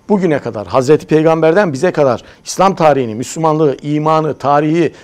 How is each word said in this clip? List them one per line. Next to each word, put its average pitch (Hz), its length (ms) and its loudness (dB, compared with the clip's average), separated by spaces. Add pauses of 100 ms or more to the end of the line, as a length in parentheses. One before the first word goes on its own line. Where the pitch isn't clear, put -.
bugüne 180 300 0
kadar, 110 280 -8
Hazreti 131 400 2
Peygamber'den 160 640 2
bize 156 200 -2
kadar 131 320 0 (200)
İslam 185 320 0
tarihini, 135 380 2
Müslümanlığı, 151 680 -2
imanı, 151 560 -2
tarihi, 151 540 0 (100)